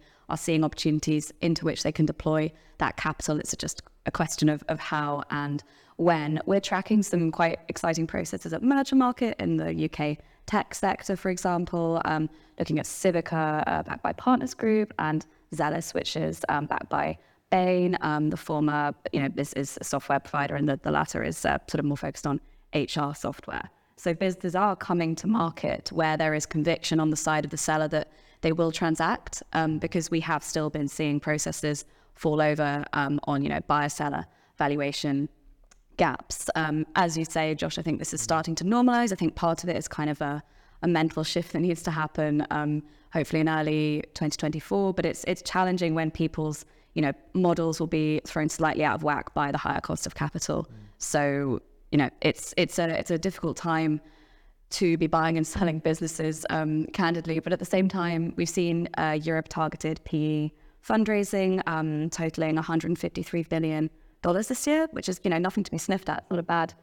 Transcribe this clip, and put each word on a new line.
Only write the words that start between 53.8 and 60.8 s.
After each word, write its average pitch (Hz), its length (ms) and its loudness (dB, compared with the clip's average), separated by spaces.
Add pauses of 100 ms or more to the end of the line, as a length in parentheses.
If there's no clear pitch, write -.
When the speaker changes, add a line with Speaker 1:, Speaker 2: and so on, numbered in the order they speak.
Speaker 1:
to 170 260 2
be 165 120 2
buying 165 280 2
and 160 80 2
selling 160 360 0
businesses, 160 680 -2
um, 156 440 0
candidly. 165 480 0
But 170 120 -4
at 175 60 2
the 180 60 -8
same 190 240 2
time, 170 480 -2
we've 170 120 0
seen, 170 480 0
uh, 156 240 0
Europe-targeted 160 840 -2
P - 140 -4
E 151 360 0 (320)